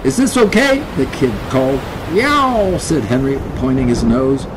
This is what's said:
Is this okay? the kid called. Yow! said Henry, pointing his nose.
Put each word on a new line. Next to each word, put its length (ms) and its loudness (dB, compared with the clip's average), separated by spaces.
Is 120 0
this 220 0
okay? 420 4
the 120 0
kid 260 -2
called. 300 0
Yow! 680 2
said 240 -2
Henry, 360 0
pointing 320 0
his 160 2
nose. 420 2